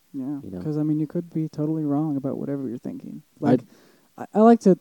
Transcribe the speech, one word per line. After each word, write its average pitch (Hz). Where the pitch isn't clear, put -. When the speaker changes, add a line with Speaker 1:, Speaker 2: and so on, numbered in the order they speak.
Speaker 1:
Yeah, 139
Speaker 2:
you 95
know? 92
Speaker 1:
'cause, 151
I 151
mean, 151
you 151
could 170
be 160
totally 156
wrong 147
about 131
whatever 139
you're 113
thinking. -
Speaker 3:
I'd -
Speaker 1:
Like, 123
I, -
I 208
like 226
to 185